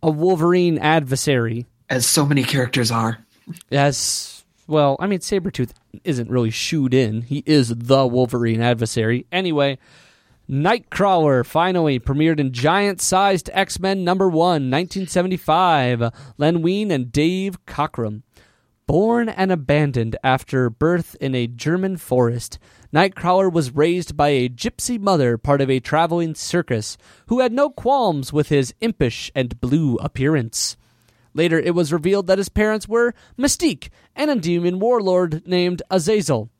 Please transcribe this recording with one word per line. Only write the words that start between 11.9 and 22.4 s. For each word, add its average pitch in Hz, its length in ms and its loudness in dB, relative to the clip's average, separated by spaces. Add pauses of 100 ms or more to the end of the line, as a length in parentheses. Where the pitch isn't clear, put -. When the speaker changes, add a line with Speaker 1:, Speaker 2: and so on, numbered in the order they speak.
Speaker 1:
premiered 147 400 0
in 135 140 0
giant-sized 185 1000 0
X-Men 190 500 -2
number 185 240 2
one, 160 420 2
nineteen 175 380 -2
seventy-five. 160 1040 0 (260)
Len 165 260 2
Wein 196 280 0
and 127 200 -2
Dave 185 540 0
Cockrum. 117 580 -6 (640)
Born 226 420 2
and 190 220 0
abandoned 139 720 0
after 131 480 0
birth 165 500 0
in 135 140 -2
a 120 100 0
German 170 520 -2
forest, 120 600 -2 (340)